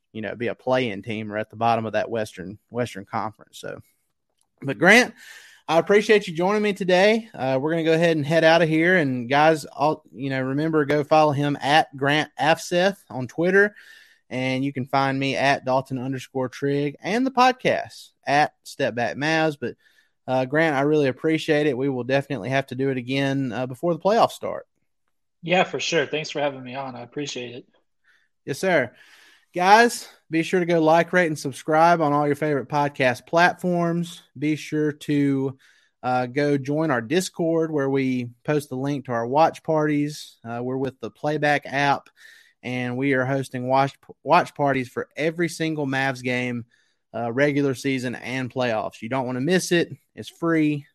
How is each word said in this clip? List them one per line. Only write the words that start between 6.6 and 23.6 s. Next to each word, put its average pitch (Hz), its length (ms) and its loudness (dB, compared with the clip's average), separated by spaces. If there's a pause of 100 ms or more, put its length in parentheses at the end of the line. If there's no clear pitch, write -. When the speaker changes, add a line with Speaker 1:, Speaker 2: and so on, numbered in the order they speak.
Speaker 1:
me 208 100 0
today. 202 640 2
Uh, 131 260 -2
we're 156 100 -2
gonna 165 120 -2
go 160 100 2
ahead 165 240 2
and 143 80 -2
head 160 180 2
out 165 200 6
of 156 60 0
here. 165 280 2
And 127 320 -2
guys, 147 360 4
all, 151 460 -2
you 135 200 -8
know, 131 100 -2
remember, 147 440 0
go 147 180 0
follow 156 300 4
him 147 280 0
at 147 340 2
Grant 139 440 -2
Afseth 175 580 0 (140)
on 123 160 -8
Twitter. 196 480 2 (540)
And 131 360 -2
you 139 80 -4
can 123 120 -6
find 135 340 0
me 135 160 -2
at 131 300 0
Dalton 131 340 -2
underscore 131 500 -6
Trigg 143 500 -4
and 233 280 -2
the 269 40 -4
podcast 247 760 0 (160)
at 143 280 0 (100)
Step 117 320 -4
Back 110 220 -4
Mavs. 160 420 0
But, 117 160 -8 (500)
uh, 131 200 -2
Grant, 151 300 0
I 135 60 2
really 147 280 2
appreciate 151 580 0
it. 123 100 0
We 139 120 -2
will 123 160 -4
definitely 131 440 -2
have 135 180 -2
to 127 80 -10
do 135 140 -2
it 131 80 -2
again, 135 540 -2
uh, 127 160 -6